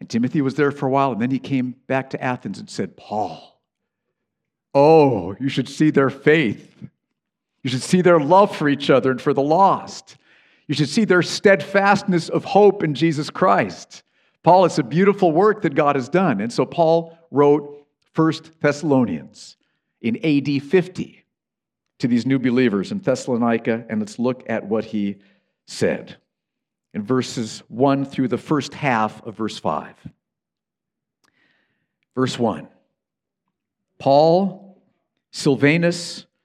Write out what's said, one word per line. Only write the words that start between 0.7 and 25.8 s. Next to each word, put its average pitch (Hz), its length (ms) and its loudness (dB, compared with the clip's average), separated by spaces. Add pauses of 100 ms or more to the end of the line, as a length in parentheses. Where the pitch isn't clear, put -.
for 135 160 -6
a 127 40 -2
while, 139 220 0
and 104 80 -6
then 120 100 -2
he 135 80 -2
came 127 380 -4 (100)
back 131 240 -4
to - 120 -10
Athens 123 360 -8
and 107 100 -18
said, - 260 -10
"Paul, - 680 -10 (1120)
oh, 139 640 4
you 135 80 -4
should 135 200 -4
see 156 200 0
their 135 220 2
faith. 147 640 0 (880)
You 131 80 -6
should 127 120 -4
see 180 200 0
their 175 180 6
love 185 340 4
for 151 140 -2
each 143 220 0
other 131 200 4
and 123 100 -2
for 147 120 -2
the 135 100 0
lost. 160 760 0 (500)
You 151 60 -2
should 139 160 -2
see 220 160 0
their 180 160 4
steadfastness 196 1080 2
of - 160 -4
hope 196 400 4
in 151 100 -2
Jesus 147 360 -2
Christ." 175 720 -2 (400)
Paul, 180 240 6
it's 226 120 -2
a - 40 0
beautiful 180 500 2
work 208 300 0
that 151 120 -2
God 143 220 2
has 123 140 -6
done. 156 320 0
And 120 100 -8
so 131 140 -2
Paul 165 520 0 (120)
wrote 143 560 0 (260)
First - 480 -4
Thessalonians 135 960 -2 (460)
in 117 200 -4
A 147 200 2
D 135 160 -2
fifty - 640 -4 (720)
to - 80 -4
these 120 200 0
new 135 120 0
believers 123 540 0
in 101 60 -6
Thessalonica, 117 920 -2
and 107 120 -4
let's 104 180 -10
look 123 320 -4
at 110 160 -6
what 107 180 -2
he 101 320 -6 (480)
said - 540 -6 (760)